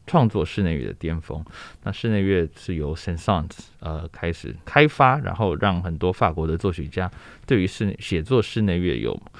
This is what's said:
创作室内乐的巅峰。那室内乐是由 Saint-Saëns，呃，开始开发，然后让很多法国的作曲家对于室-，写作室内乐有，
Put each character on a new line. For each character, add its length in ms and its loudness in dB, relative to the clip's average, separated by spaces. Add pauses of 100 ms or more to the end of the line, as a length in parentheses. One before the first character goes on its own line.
创 220 4
作 160 0
室 180 -2
内 140 2
乐 120 -4
的 40 -8
巅 280 -6
峰。 220 -8 (420)
那 60 -4
室 200 -4
内 100 2
乐 340 2
是 200 -6
由 200 -4
Saint-Saëns， 640 -2 (220)
呃， 280 -6
开 220 -6
始 240 -8 (120)
开 200 6
发， 320 4
然 160 -4
后 220 0
让 260 2
很 140 -4
多 160 2
法 180 2
国 160 -2
的 100 0
作 140 0
曲 160 -4
家 240 -4 (360)
对 160 4
于 40 2
室-， 320 -2
写 240 -2
作 200 2
室 200 -2
内 160 2
乐 220 0
有， 180 -2 (220)